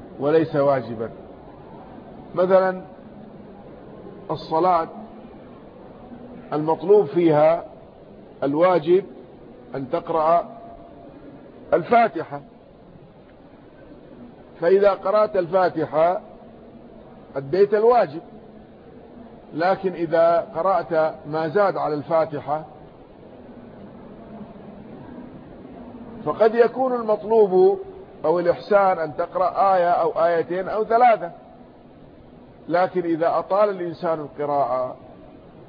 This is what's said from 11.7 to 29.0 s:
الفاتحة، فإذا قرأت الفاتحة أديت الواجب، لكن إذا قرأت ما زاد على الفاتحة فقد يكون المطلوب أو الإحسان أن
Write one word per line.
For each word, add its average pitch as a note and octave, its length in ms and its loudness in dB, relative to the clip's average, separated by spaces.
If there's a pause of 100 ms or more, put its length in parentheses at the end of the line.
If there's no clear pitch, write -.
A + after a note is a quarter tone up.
الفاتحة، E3 680 0 (2250)
فإذا G3 300 6
قرأت G#3 460 0
الفاتحة E3 840 0 (1120)
أديت F3+ 380 2
الواجب، G#3+ 480 4 (1300)
لكن F3+ 400 0
إذا E3 600 2
قرأت E3 600 0 (120)
ما D#3+ 200 -4
زاد F3 300 2
على D3 160 -4
الفاتحة D#3 720 -2 (3500)
فقد A3 300 0
يكون A#3+ 380 2
المطلوب G#3 840 2 (460)
أو E3+ 140 2
الإحسان F#3 600 2
أن D#3 180 -6